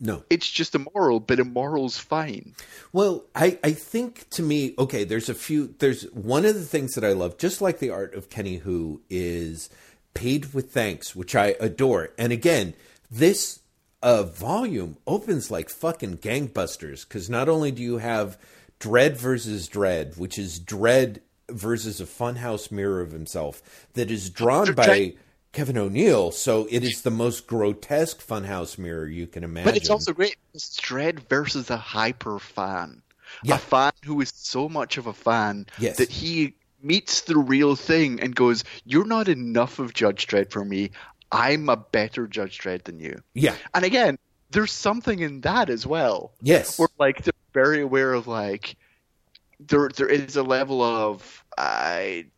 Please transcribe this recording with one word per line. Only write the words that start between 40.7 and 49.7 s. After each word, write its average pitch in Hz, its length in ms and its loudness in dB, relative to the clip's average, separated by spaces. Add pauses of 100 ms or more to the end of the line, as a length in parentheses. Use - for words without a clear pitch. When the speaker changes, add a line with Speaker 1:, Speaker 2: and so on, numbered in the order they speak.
Speaker 2:
I'm 143 380 2
a 123 80 4
better 110 500 -2
Judge 101 320 -6
Dredd 92 260 -6
than 87 140 -14
you." 78 240 -12 (120)
Speaker 1:
Yeah. 131 200 2 (200)
Speaker 2:
And 185 100 2
again, 190 340 4 (320)
there's 208 220 0
something 220 460 -2
in 147 240 -4
that 185 260 2
as 117 180 -4
well. 131 540 0
Speaker 1:
Yes. 143 380 2
Speaker 2:
Where, 165 100 4 (100)
like, 139 260 2
they're 170 80 0 (200)
very 147 300 4
aware 135 320 2
of, 120 120 -2
like, 107 500 -6 (840)
there, 147 340 4